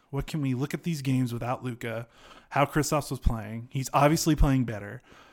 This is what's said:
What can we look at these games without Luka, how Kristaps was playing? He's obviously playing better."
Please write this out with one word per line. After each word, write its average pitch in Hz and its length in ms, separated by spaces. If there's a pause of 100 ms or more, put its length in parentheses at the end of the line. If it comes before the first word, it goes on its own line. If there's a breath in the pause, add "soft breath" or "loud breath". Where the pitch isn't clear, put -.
What 139 160
can 160 160
we 135 120
look 131 200
at 156 100
these 160 180
games 127 320
without 120 280
Luka, 117 460 (440 loud breath)
how 139 140
Kristaps 147 460
was 131 80
playing? 113 520
He's 131 220
obviously 147 440
playing 135 260
better." 110 380 (320 loud breath)